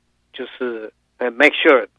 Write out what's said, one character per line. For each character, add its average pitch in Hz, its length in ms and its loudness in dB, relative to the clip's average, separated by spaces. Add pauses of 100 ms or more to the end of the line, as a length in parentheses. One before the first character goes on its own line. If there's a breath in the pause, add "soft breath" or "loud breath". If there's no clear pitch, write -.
(320)
就 127 140 -14
是， 113 460 -10 (260)
呃， 123 140 -4
make 143 220 2
sure 131 320 2 (140)